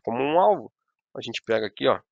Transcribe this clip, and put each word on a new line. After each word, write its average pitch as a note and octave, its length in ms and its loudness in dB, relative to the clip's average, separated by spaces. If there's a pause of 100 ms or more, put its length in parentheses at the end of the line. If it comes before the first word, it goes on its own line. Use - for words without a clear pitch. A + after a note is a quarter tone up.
como A#2+ 200 -4
um D3+ 160 0
alvo, F#3 320 2 (460)
a - 60 -12
gente - 200 -10
pega A2 240 -2
aqui, - 220 -2
ó, G2 100 4 (140)